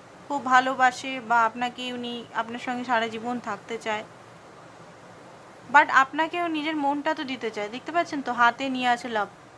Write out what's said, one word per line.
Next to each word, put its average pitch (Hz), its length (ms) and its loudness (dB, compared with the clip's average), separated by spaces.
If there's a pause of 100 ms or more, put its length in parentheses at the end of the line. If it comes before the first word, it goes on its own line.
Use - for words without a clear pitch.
(280)
খুব 285 180 -4
ভালোবাসে 262 760 2
বা 233 260 2
আপনাকে 247 480 -4
উনি 240 320 -8 (100)
আপনার 226 240 -6
সঙ্গে 247 240 -6
সারা 240 240 0
জীবন 233 320 -6
থাকতে 226 380 -8
চায়। 214 260 -4 (1700)
But 294 160 8
আপনাকেও 320 580 2
নিজের 311 280 -2
মনটা 294 380 0
তো 311 100 -6
দিতে 240 280 -6
চায়, 208 180 -6
দেখতে 247 220 -10
পাচ্ছেন 330 300 -2
তো, 254 120 -4
হাতে 240 360 4
নিয়ে 254 180 0
আছে 240 220 0
লাভ, 208 180 0 (300)